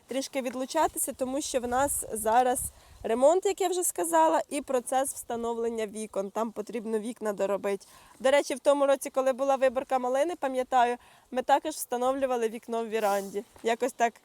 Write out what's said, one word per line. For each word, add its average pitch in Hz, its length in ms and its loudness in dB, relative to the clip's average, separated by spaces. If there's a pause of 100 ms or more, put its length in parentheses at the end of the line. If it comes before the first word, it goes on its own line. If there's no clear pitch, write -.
трішки 262 340 -4
відлучатися, 262 720 -2
тому 262 280 -4
що 262 200 -4
в 240 80 -6
нас 262 440 0
зараз 240 480 2 (420)
ремонт, 269 440 4
як 370 140 0
я 370 80 2
вже 359 160 -2
сказала, 320 640 4
і 285 120 -4
процес 262 540 -2
встановлення 233 720 -4
вікон. 202 440 -6
Там 220 200 -4
потрібно 220 480 -6
вікна 214 340 -6
доробити. 196 540 -2 (340)
До 247 100 2
речі, 285 240 2
в 254 40 -10
тому 285 280 4
році, 277 240 0
коли 262 220 2
була 269 240 0
виборка 262 420 0
малини, 269 380 0
пам'ятаю, 254 600 2 (340)
ми 247 120 -4
також 285 320 2
встановлювали 254 720 0
вікно 226 360 -6
в 226 40 -8
віранді. 202 560 -2 (180)
Якось 233 300 0
так 233 200 0 (120)